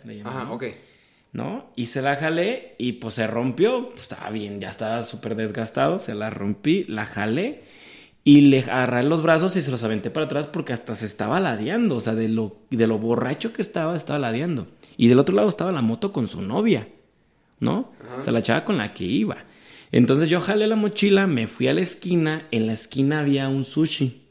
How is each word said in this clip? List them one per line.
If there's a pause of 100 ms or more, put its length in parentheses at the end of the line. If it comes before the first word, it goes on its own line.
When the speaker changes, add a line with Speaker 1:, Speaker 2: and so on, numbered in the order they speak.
Speaker 1:
le
llaman,
Speaker 2:
Ajá,
Speaker 1:
¿no?
Speaker 2:
ok. (680)
Speaker 1:
¿No? (100)
Y
se
la
jalé
y,
pues,
se
rompió,
pues,
estaba
bien,
ya
estaba
súper
desgastado,
se
la
rompí,
la
jalé (600)
y
le
agarré
los
brazos
y
se
los
aventé
para
atrás
porque
hasta
se
estaba
ladeando,
o
sea,
de
lo, (160)
de
lo
borracho
que
estaba,
estaba
ladeando. (280)
Y
del
otro
lado
estaba
la
moto
con
su
novia, (720)
¿no? (120)
Speaker 2:
Ajá.
Speaker 1:
O
sea,
la
chava
con
la
que
iba. (540)
Entonces
yo
jalé
la
mochila,
me
fui
a
la
esquina,
en
la
esquina
había
un
sushi.